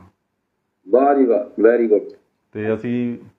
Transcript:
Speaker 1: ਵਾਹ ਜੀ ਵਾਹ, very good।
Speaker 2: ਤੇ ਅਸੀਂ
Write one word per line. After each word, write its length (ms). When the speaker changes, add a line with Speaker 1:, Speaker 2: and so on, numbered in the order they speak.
Speaker 1:
ਵਾਹ 260
ਜੀ 100
ਵਾਹ, 360
very 320
good। 260
Speaker 2:
ਤੇ 220
ਅਸੀਂ 440